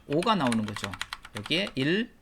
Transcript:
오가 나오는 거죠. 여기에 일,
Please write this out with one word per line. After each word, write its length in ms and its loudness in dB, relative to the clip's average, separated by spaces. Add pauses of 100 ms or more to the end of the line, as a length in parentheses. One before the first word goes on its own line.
오가 280 2
나오는 300 4
거죠. 240 -6 (480)
여기에 380 0
일, 460 0